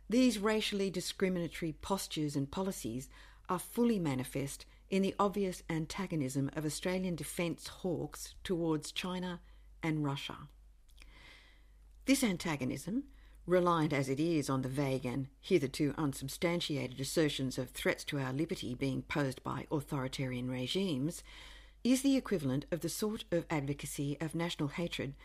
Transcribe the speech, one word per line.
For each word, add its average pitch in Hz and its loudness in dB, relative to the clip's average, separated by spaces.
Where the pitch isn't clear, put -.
these 240 6
racially 208 2
discriminatory 175 -2
postures 151 -2
and 139 0
policies 156 -4
are 180 0
fully 233 2
manifest 139 -2
in 190 4
the 190 2
obvious 202 2
antagonism 151 0
of 156 -2
Australian 185 0
defence 165 -4
hawks - -6
towards 165 0
China 180 -4
and 156 2
Russia. 139 -4
This 269 6
antagonism, 170 0
reliant 170 6
as 135 2
it 135 0
is 160 2
on 135 2
the 131 -2
vague 135 0
and 131 -2
hitherto 143 2
unsubstantiated 139 -2
assertions 139 0
of 127 -4
threats - -2
to 147 -2
our 131 0
liberty 135 -2
being 131 -2
posed 135 -2
by 131 -4
authoritarian 131 -2
regimes, 139 -2
is 254 4
the 269 6
equivalent 147 0
of 156 -2
the 170 -2
sort 214 -2
of 170 2
advocacy 143 -2
of 160 -4
national 165 -2
hatred 143 -4